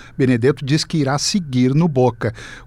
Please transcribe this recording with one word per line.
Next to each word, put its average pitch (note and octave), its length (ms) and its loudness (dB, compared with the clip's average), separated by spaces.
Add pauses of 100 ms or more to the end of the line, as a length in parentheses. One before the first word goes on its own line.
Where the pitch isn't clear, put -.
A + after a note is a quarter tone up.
(160)
Benedetto B2+ 480 2
diz C#3+ 220 0
que E3 140 -2
irá C#3 180 0
seguir C3 560 0
no D#3+ 140 4
Boca. B2+ 460 0 (340)